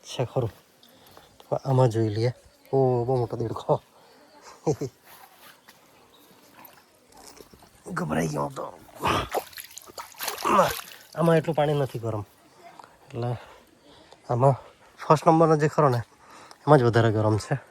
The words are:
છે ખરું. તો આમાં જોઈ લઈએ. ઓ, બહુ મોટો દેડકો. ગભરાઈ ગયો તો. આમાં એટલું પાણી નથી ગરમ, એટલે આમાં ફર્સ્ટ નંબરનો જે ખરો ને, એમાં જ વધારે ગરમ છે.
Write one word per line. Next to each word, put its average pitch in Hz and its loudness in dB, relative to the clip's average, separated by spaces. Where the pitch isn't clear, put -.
છે - -6
ખરું. 117 -4
તો - -8
આમાં 131 2
જોઈ 110 -2
લઈએ. 110 -2
ઓ, 127 2
બહુ 131 -2
મોટો 117 -4
દેડકો. 117 -4
ગભરાઈ 165 -4
ગયો 147 -6
તો. 101 -14
આમાં 165 2
એટલું 156 -2
પાણી 151 0
નથી 135 -4
ગરમ, 107 -6
એટલે 120 -8
આમાં 123 4
ફર્સ્ટ 156 4
નંબરનો 160 6
જે 151 2
ખરો 147 2
ને, 120 2
એમાં 143 8
જ 123 4
વધારે 113 4
ગરમ 107 2
છે. 131 -4